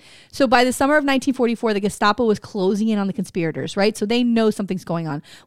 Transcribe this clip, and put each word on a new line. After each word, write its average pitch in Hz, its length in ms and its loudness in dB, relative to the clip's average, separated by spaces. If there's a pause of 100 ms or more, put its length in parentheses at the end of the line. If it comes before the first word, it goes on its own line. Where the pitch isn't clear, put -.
(320)
So 277 140 2
by 240 180 4
the 254 80 2
summer 269 240 2
of 302 80 2
nineteen 269 280 0
forty-four, 233 400 0
the 202 80 -2
Gestapo 208 440 0
was 214 160 2
closing 202 480 -2
in 214 100 0
on 196 80 -2
the 190 60 -4
conspirators, 165 640 -4
right? 208 200 0
So - 80 -4
they 240 200 0
know 226 260 2
something's 196 340 -6
going 165 220 -4
on. 151 160 -6 (240)